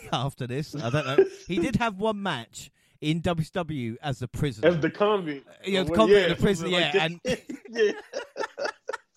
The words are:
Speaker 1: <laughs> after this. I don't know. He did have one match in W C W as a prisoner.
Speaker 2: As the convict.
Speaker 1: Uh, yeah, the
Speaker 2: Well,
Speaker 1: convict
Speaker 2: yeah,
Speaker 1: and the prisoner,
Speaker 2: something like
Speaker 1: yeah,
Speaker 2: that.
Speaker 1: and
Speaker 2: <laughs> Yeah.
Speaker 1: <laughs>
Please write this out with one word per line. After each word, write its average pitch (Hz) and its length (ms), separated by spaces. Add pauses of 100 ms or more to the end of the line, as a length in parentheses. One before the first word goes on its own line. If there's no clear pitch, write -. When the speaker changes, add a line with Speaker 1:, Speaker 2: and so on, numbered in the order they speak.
Speaker 1:
<laughs> - 80
after 131 340
this. 131 300
I 117 140
don't 139 160
know. 139 180 (240)
He 175 100
did 294 180
have 226 220
one 214 240
match 143 480 (300)
in 156 220
W 165 220
C - 100
W 143 480
as 143 200
a 120 60
prisoner. 117 400
Speaker 2:
As 170 100
the 156 120
convict. 180 580
Speaker 1:
Uh, - 40 (120)
yeah, 190 180
the 156 80
Speaker 2:
Well, 170 100
Speaker 1:
convict 190 200
Speaker 2:
yeah, 185 60
Speaker 1:
and 170 100
the - 40
prisoner, 185 300
Speaker 2:
something 180 120
like 151 120
Speaker 1:
yeah, 165 140 (160)
Speaker 2:
that. 254 140 (100)
Speaker 1:
and - 80 (140)
Speaker 2:
<laughs> - 0
Yeah. 220 260
Speaker 1:
<laughs> 415 60 (1160)